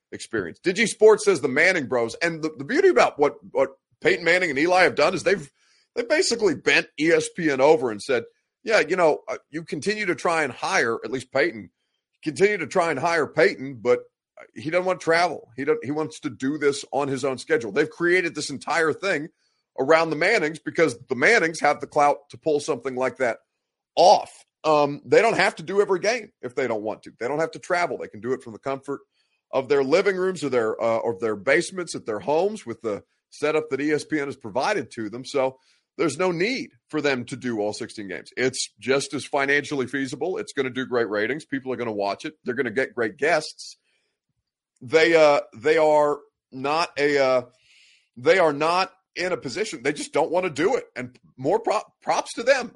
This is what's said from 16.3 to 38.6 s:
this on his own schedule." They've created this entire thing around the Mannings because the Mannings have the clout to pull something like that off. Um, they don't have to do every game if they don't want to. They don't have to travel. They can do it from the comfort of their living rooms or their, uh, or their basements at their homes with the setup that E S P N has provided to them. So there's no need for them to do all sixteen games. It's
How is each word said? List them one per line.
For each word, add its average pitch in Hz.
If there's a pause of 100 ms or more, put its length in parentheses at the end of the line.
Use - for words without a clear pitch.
this 139
on 139
his 135
own 131
schedule." 123
They've 147
created 175
this 147
entire 151
thing 165 (500)
around 160
the 147
Mannings 170
because 151 (140)
the -
Mannings 165
have 147
the 139
clout 143
to 120
pull 151
something 135
like 127
that 120 (560)
off. - (180)
Um, 147
they 151
don't 214
have 196
to 165
do 190
every 190
game 214 (120)
if -
they 131
don't 110
want 107
to. 92
They 117
don't 147
have 160
to 156
travel. 175
They 90
can 107
do 123
it 127
from 113
the 101
comfort 139 (500)
of 127
their 139
living 185
rooms 180
or 143
their, 117
uh, 113
or 113
their 110
basements 165
at 127
their 104
homes 170
with 113
the 101 (260)
setup 151
that 135
E 151
S 147
P 156
N 139
has 135
provided 135
to 110
them. 123
So 131 (400)
there's 147
no 185
need 180 (180)
for 156
them 131
to 135
do 117
all 104
sixteen 107
games. 82
It's 127